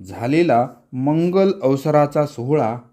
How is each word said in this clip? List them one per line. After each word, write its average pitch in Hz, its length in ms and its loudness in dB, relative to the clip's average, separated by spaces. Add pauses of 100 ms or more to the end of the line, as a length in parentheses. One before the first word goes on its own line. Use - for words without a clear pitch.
झालेला 127 600 0 (240)
मंगल 170 600 0 (100)
अवसराचा 147 640 2
सोहळा 123 520 -2 (140)